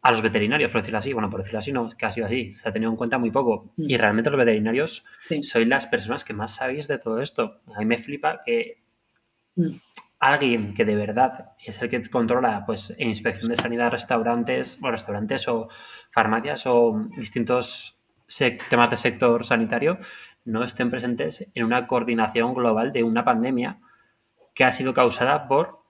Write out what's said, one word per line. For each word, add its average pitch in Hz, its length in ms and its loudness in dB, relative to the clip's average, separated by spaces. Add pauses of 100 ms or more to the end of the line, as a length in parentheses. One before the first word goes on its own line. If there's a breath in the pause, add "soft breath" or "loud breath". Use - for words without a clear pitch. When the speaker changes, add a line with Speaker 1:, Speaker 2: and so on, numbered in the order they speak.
Speaker 1:
a 127 80 6
los 110 100 2
veterinarios, 110 500 2
por 113 100 0
decirlo 107 180 -4
así. 131 120 -4
Bueno, 107 180 -2
por 98 120 -6
decirlo 104 180 -6
así, 139 140 -6
no, 117 160 -2
que - 160 -8
ha 107 80 -2
sido 113 140 -4
así. 110 260 -4
Se - 160 -6
ha - 20 -6
tenido 110 180 -2
en 113 60 0
cuenta 120 220 -2
muy 120 120 0
poco. 120 460 0
Speaker 2:
Mm. 156 140 -4
Speaker 1:
Y 131 80 0
realmente 113 320 4
los 143 80 0
veterinarios 117 680 2 (160 loud breath)
Speaker 2:
Sí. 147 240 -4
Speaker 1:
sois 117 240 2
las 135 200 2
personas 110 360 -2
que - 100 -10
más 107 220 -4
sabéis 135 320 -6
de 139 100 -2
todo 113 240 -4
esto. 127 380 -4 (160)
A 101 40 -8
mí 107 60 0
me 117 120 4
flipa 143 420 -4
que 117 400 -2 (800)
Speaker 2:
Mm. 165 180 0 (440)
Speaker 1:
alguien 120 540 2
que 110 120 2
de 104 100 2
verdad 107 540 0 (120)
es - 200 -10
el 120 80 -4
que 123 200 -2
controla, 120 560 0
pues, - 320 -6
en 123 120 -2
inspección 104 400 -4
de 120 80 2
sanidad, 120 340 0
restaurantes, 120 880 -2
bueno, 131 140 -2
restaurantes 107 560 -4
o 113 180 -2 (420 loud breath)
farmacias 113 580 -2
o 117 400 4 (100)
distintos 123 800 -2 (300)
sec-, - 420 0
temas 120 200 6
de 120 60 0
sector 117 480 2
sanitario, 120 540 0 (480 loud breath)
no 113 180 -2
estén 123 260 -2
presentes 123 640 -4
en 120 120 0
una 123 200 2
coordinación 117 680 0
global 120 400 2
de 117 100 2
una 113 220 0
pandemia 123 520 0 (800 soft breath)
que - 80 4
ha 127 80 6
sido 131 220 0
causada 131 560 2
por 143 400 2